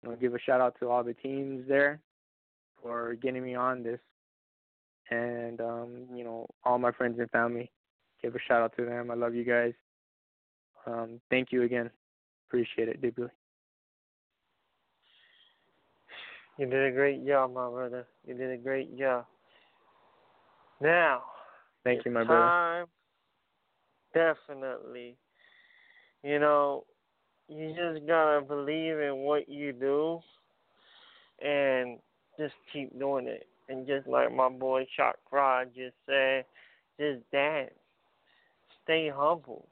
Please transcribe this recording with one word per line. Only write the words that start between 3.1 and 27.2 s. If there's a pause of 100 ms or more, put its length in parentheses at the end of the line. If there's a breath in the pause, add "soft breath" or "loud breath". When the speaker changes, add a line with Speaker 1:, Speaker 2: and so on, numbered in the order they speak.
Speaker 1:
getting
me
on
this. (1080)
And,
um,
you
know, (180)
all
my
friends
and
family, (500)
give
a
shout
out
to
them.
I
love
you
guys. (1120)
Um, (100)
thank
you
again. (580)
Appreciate
it
deeply. (3250 loud breath)
Speaker 2:
You
did
a
great
job,
my
brother. (180)
You
did
a
great
job. (1500 soft breath)
Now, (600 loud breath)
Speaker 1:
Thank
you,
Speaker 2:
it's
Speaker 1:
my
brother.
Speaker 2:
time. (1300)
Definitely. (1080 soft breath)
You
know, (640)